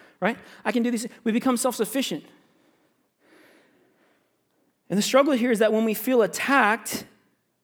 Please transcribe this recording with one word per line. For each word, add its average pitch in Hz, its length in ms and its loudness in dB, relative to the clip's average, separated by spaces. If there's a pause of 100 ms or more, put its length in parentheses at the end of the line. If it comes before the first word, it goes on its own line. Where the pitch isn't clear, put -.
(200)
right? 220 180 -2 (280)
I 214 80 0
can 233 100 0
do 240 80 0
these. 233 160 -6 (160)
We 226 80 0
become 240 240 0
self-sufficient. 226 680 -4 (2750)
And 175 80 -2
the 208 60 0
struggle 277 300 4
here 247 180 2
is 214 80 2
that 214 120 4
when 220 140 2
we 220 80 0
feel 240 300 2
attacked, 220 840 0 (580)